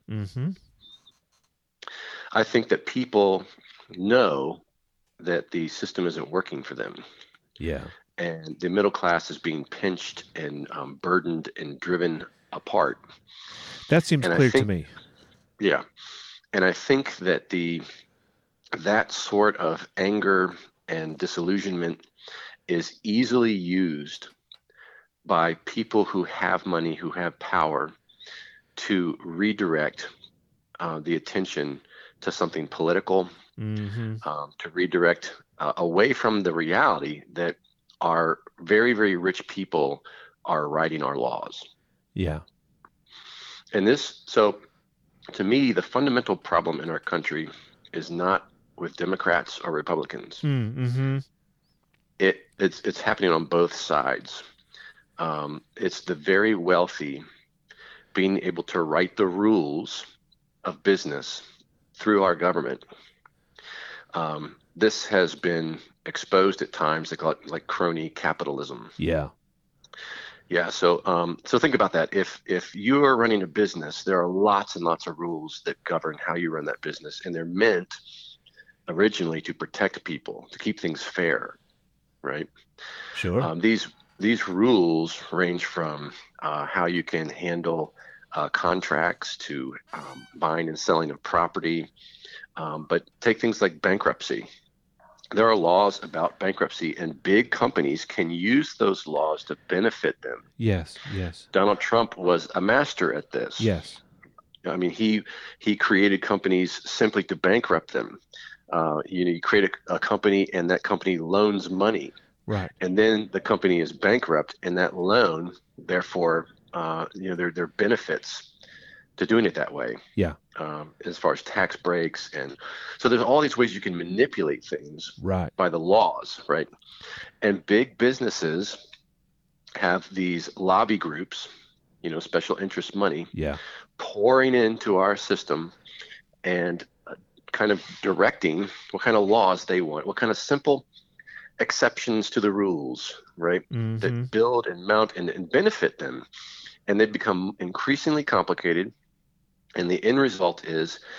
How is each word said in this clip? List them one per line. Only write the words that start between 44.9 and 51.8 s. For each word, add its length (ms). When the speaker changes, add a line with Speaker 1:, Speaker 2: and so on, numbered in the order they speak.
Speaker 2:
to 100
me, 300
the 80
fundamental 560
problem 440
in 100
our 80
country 500
is 160
not 360
with 200
Democrats 680
or 80
Republicans. 720
Speaker 1:
Mm, 320
mm-hmm. 440